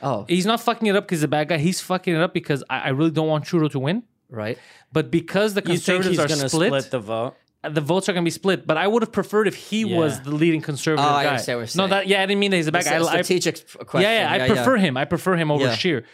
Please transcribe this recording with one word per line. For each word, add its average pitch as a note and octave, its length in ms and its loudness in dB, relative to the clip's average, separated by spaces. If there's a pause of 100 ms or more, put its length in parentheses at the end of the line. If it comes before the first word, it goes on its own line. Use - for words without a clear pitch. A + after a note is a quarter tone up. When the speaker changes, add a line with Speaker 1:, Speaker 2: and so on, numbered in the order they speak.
Speaker 1:
Oh. B2+ 260 -4
Speaker 2:
He's F3 200 0
not A3+ 120 0
fucking A3+ 280 0
it G3 80 4
up G3+ 120 0
'cause E3+ 120 -2
he's D3 40 2
a D#3 60 0
bad D3+ 180 0
guy. E3+ 120 0
He's E3+ 200 0
fucking F#3 360 -2
it D#3 60 0
up F3+ 120 0
because D#3 360 -2
I, B2+ 100 -2
I - 100 -4
really D3+ 220 2
don't D#3 180 0
want D3+ 160 0
Trudeau D#3 240 0
to C#3+ 100 -6
win. E3+ 240 -2 (260)
Speaker 1:
Right. A2 280 -6 (360)
Speaker 2:
But C#3+ 180 0
because F#3+ 420 0
the G3 80 -2
Speaker 3:
You F3 160 0
think F#3 260 0
Speaker 2:
Conservatives F#3 60 0
Speaker 3:
he's E3+ 100 0
Speaker 2:
are D3+ 80 2
Speaker 3:
gonna C#3+ 220 0
Speaker 2:
split, D#3+ 200 2
Speaker 3:
split C3+ 220 -2
the C3 80 -2
vote? A2+ 360 -6 (300)
Speaker 2:
uh, D3+ 40 -8
the D#3 120 -2
votes E3+ 260 0
are G3+ 60 0
gonna F3 100 0
be E3 80 0
split. F#3 340 -2
But D#3 120 0
I F3 100 2
would A3+ 160 2
have A3+ 80 -8
preferred G#3 340 0
if A3 100 -2
he - 280 -4
was E3+ 340 0
Speaker 3:
Yeah. C3 60 -12
Speaker 2:
the C#3 80 -6
leading D#3 300 2
conservative D3 440 0
Speaker 1:
Oh, D3 100 4
I C#3+ 80 2
Speaker 2:
guy. D3 80 2
Speaker 1:
understand B2 280 -2
what A2+ 160 -8
you're F3 100 2
Speaker 2:
No, F#3+ 40 -2
Speaker 1:
saying. - 0 -
Speaker 2:
that, G3 180 0
yeah, G3 160 4
I - 40 0
didn't G3+ 120 0
mean G3+ 120 2
that F#3 60 2
he's D#3+ 100 0
a D3+ 40 -2
bad E3+ 80 2
Speaker 1:
It's E3 100 0
Speaker 2:
guy. D3 80 2
Speaker 1:
a E3 60 2
Speaker 2:
I, E3 180 0
Speaker 1:
strategic F3 360 0
f-, - 300 -18
question. F#3+ 220 2
Speaker 2:
yeah, A3+ 120 2
yeah, D#3 100 0
I E3 60 0
Speaker 1:
Yeah, B2+ 80 0
yeah. G#3+ 80 4
Speaker 2:
prefer A3 240 2
him. E3+ 180 2
I C3+ 80 -2
prefer F3 320 -2
him D#3+ 160 0
over C#3+ 140 2
Speaker 1:
Yeah. A#2+ 100 2
Speaker 2:
Scheer. C3+ 280 -2 (100)